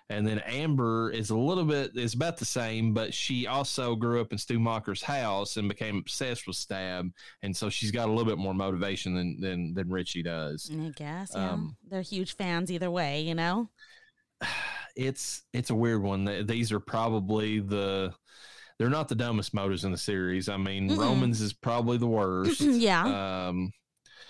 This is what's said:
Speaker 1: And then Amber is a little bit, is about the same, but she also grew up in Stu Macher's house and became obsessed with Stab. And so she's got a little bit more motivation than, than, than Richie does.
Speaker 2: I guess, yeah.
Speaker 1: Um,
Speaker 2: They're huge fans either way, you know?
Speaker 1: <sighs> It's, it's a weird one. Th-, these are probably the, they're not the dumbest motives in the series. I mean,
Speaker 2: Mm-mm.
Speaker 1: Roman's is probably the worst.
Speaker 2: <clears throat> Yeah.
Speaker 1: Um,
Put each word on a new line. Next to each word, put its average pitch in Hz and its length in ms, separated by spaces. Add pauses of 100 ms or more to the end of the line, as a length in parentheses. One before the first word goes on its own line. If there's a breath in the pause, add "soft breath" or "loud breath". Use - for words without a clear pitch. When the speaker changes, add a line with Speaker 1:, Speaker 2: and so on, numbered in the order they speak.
(100)
Speaker 1:
And 104 140
then 107 140
Amber 120 720
is 107 200
a 107 60
little 165 280
bit, 143 320
is 120 180
about 165 220
the - 80
same, 113 500
but 110 180
she 123 360
also 127 480
grew 120 240
up 113 100
in 104 80
Stu 120 220
Macher's 110 420
house 107 540
and 104 120
became 101 300
obsessed 123 480
with 92 80
Stab. 92 560 (320 loud breath)
And 98 140
so 107 120
she's 107 220
got 117 180
a 107 40
little 113 180
bit 90 80
more 95 160
motivation 95 600
than, 90 240
than, 87 340
than 90 160
Richie 90 320
does. 82 500
Speaker 2:
I 156 220
guess, 165 400
yeah. 190 160
Speaker 1:
Um, 165 260 (140)
Speaker 2:
They're 190 100
huge 185 360
fans 180 340
either 175 220
way, 151 300
you 165 120
know? 180 360 (720 soft breath)
Speaker 1:
<sighs> - 80 (480 loud breath)
It's, - 460 (100)
it's 123 180
a 117 40
weird 110 300
one. 98 200
Th-, 101 220
these 117 240
are 107 80
probably 107 800
the, 98 560 (640 loud breath)
they're 117 100
not 147 200
the 117 80
dumbest 113 360
motives 98 320
in 95 60
the 87 80
series. 92 500
I 101 80
mean, 95 320
Speaker 2:
Mm-mm. - 120
Speaker 1:
Roman's 123 400
is 104 120
probably 120 460
the 120 80
worst. 101 540
Speaker 2:
<clears throat> - 0
Yeah. 226 880
Speaker 1:
Um, 92 240 (580 loud breath)